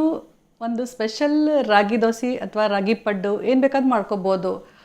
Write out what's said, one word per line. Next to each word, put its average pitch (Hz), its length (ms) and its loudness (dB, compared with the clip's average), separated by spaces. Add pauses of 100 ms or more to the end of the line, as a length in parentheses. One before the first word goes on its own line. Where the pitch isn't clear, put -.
(600)
ಒಂದು 233 240 -4
ಸ್ಪೆಷಲ್ 294 800 0
ರಾಗಿ 208 360 4
ದೋಸೆ 226 340 0
ಅಥವಾ 214 320 -2
ರಾಗಿ 202 260 0
ಪಡ್ಡು 202 480 -2
ಏನ್ 262 200 2
ಬೇಕಾದ್ 269 260 2
ಮಾಡ್ಕೋಬೋದು. 190 840 -2 (160)